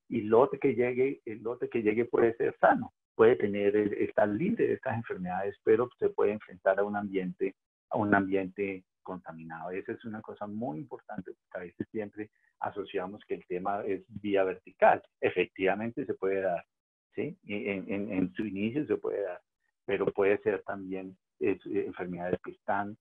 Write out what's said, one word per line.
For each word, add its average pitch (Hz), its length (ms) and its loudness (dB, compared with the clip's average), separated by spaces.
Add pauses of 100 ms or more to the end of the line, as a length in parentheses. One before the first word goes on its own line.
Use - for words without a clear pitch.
y 113 120 -2
lote 117 360 6
que 139 160 2
llegue, 123 520 0
el 107 180 -10
lote 127 260 -6
que 117 140 -2
llegue 107 220 2
puede 113 300 4
ser 139 240 -2
sano, - 340 4 (220)
puede 113 200 8
tener, 101 400 2
eh, 104 300 2
estar 107 220 2
libre 139 400 0
de 113 60 0
estas 120 220 -2
enfermedades, 95 680 -4
pero 113 260 4 (100)
se 101 100 2
puede 101 220 2
enfrentar 95 480 0
a 101 40 2
un 104 140 -2
ambiente, 95 580 -2 (340)
a - 80 -2
un 104 160 2
ambiente 95 680 0 (200)
contaminado. 82 680 -12
Esa 98 220 -6
es - 100 -12
una 107 180 -10
cosa 104 260 -12
muy 120 320 -6
importante, 113 520 -12
porque - 260 -16
a 90 100 -10
veces 98 240 -10
siempre 104 380 -10 (300)
asociamos 98 640 -6
que 98 100 -8
el 92 100 -10
tema 101 400 -4
es 95 180 -4 (180)
vía 98 220 2
vertical. 98 580 2 (180)
Efectivamente 95 840 0
se 101 80 -2
puede 98 280 0
dar, 90 240 -2 (500)
¿sí? 139 280 -6
Y 104 260 -4
en, 98 220 -4
en, 101 200 -4
en 92 220 0
su 110 120 -4
inicio 110 400 -2
se 104 120 0
puede - 260 -4
dar, 90 180 -6 (440)
pero 98 220 0
puede 101 320 2
ser 98 240 -2
también, 95 540 -8 (220)
eh, 95 260 0
enfermedades 90 800 -4
que 92 80 -10
están 101 500 -4